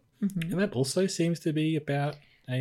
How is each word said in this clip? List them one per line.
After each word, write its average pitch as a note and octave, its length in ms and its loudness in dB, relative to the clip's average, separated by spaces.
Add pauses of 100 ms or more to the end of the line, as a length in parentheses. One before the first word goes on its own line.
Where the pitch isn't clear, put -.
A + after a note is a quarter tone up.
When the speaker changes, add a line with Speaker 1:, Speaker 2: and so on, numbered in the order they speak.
(220)
Speaker 1:
Mm-hmm. F3+ 300 -2
Speaker 2:
and A#3+ 80 0
that G#3 140 0
also F3+ 340 2
seems E3+ 340 0
to D#3+ 120 0
be D#3 240 2
about C#3+ 400 -2 (320)
a, B2+ 120 -2